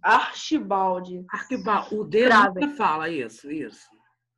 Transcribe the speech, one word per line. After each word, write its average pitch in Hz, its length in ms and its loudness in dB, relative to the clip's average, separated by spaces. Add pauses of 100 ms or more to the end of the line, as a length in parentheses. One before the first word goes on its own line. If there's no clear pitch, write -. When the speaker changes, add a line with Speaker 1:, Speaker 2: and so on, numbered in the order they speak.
Speaker 1:
Archibald. 190 1300 0
Speaker 2:
Archibald. 208 640 -4
O 214 100 -4
D 214 220 2
Speaker 1:
Craven. 202 400 6
Speaker 2:
nunca 190 100 -8
fala 160 320 0
isso, 139 420 -8
isso. 147 380 -12 (500)